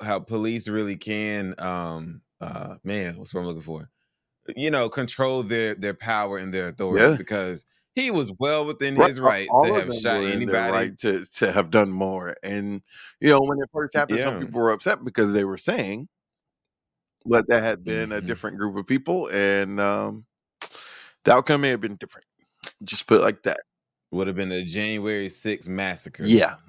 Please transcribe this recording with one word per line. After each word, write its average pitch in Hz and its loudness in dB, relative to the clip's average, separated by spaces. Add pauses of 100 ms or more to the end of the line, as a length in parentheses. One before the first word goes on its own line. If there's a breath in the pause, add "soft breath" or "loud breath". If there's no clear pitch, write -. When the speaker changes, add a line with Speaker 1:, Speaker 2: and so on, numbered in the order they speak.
Speaker 1:
how 104 -2
police 110 -4
really 104 -4
can, 104 -6
um, 85 -8 (180)
uh, - -12
man, 95 -6
what's 101 -14
what 92 -4
I'm 90 -4
looking 82 -8
for? 78 -12 (680)
You 143 -2
know, 127 0
control 131 -2
their, 113 -2
their 98 -4
power 104 -2
and 92 -8
their 92 -2
authority 98 4
Speaker 2:
Yeah. 151 2
Speaker 1:
because 92 -6 (280)
he 254 0
was 143 -2
well 147 0
within 143 -4
Speaker 2:
Right, 143 6
Speaker 1:
his 127 -8
Speaker 2:
a-, 117 6
Speaker 1:
right 98 0
Speaker 2:
all 120 8
Speaker 1:
to 147 6
Speaker 2:
of 95 0
Speaker 1:
have - -8
Speaker 2:
them 120 -4
Speaker 1:
shot 113 0
Speaker 2:
were 98 -2
in 107 -2
their 95 0
Speaker 1:
anybody. - 0
Speaker 2:
right 95 -2
to, 95 0
to - 0
have 87 2
done 101 6
more. 95 -4
And, 101 -6 (380 loud breath)
you 143 4
know, 143 8
when 139 0
it 135 -4
first 151 -6
happened, 147 0
some 135 -2
Speaker 1:
Yeah. 95 -6
Speaker 2:
people 117 -4
were 117 6
upset 175 -2
because 107 2
they 101 4
were 95 -4
saying 127 -4 (1160)
that 117 4
that 117 4
had 104 -2
been 110 -4
a 104 -4
Speaker 1:
Mm-hmm. - -8
Speaker 2:
different 95 -6
group 101 -2
of 98 -6
people, 151 0
and, 98 2
um, 104 0 (1000 loud breath)
the 110 8
outcome 139 6
may 139 4
have 120 0
been 104 -6
different. - -18 (580)
Just - -4
put 107 10
it 87 4
like 101 2
that. - -2 (520)
Speaker 1:
Would 92 -2
have 92 -4
been 95 -4
the 92 -4
January 104 -4
sixth - -6
massacre. 95 -2
Speaker 2:
Yeah, 101 6 (120)